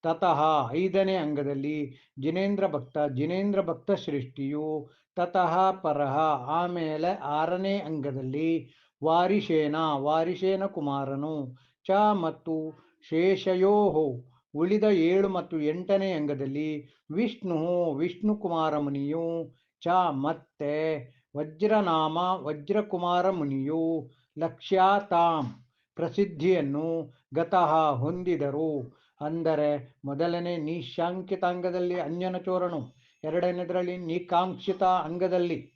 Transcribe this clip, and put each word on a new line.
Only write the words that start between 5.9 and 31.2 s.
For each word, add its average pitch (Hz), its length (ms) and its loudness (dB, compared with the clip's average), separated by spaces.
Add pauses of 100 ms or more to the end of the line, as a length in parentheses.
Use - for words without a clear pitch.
ಆಮೇಲೆ 165 680 -2
ಆರನೇ 170 640 0
ಅಂಗದಲ್ಲಿ, 143 920 -4 (340)
ವಾರಿಷೇನ, 165 720 2
ವಾರಿಷೇನ 165 880 0
ಕುಮಾರನು, 139 920 -4 (300)
ಚ, - 40 -4 (220)
ಮತ್ತು, 160 600 -4 (340)
ಶೇಷಯೋಹೋ, 185 1160 2 (300)
ಉಳಿದ 185 300 2
ಏಳು 190 440 4
ಮತ್ತು 175 320 -4
ಎಂಟನೇ 185 520 0
ಅಂಗದಲ್ಲಿ, 147 760 -4 (220)
ವಿಷ್ಣು, 175 840 0
ವಿಷ್ಣು 180 420 0
ಕುಮಾರ 160 420 0
ಮುನಿಯು, 147 760 -4 (280)
ಚ, 165 60 -2 (220)
ಮತ್ತೆ, 151 1000 -4 (240)
ವಜ್ರನಾಮ, 160 800 2
ವಜ್ರಕುಮಾರ 180 1120 0
ಮುನಿಯು, 156 800 -2 (280)
ಲಕ್ಷ್ಯಾತಾಂ, 170 1160 2 (400)
ಪ್ರಸಿದ್ಧಿಯನ್ನು, 165 1160 0 (220)
ಗತಃ, 160 560 4
ಹೊಂದಿದರು. 147 1000 -2 (280)
ಅಂದರೆ, 151 840 -2
ಮೊದಲನೇ 170 520 -2
ನಿಶಾಂಕಿತಾಂಗದಲ್ಲಿ 180 1400 -2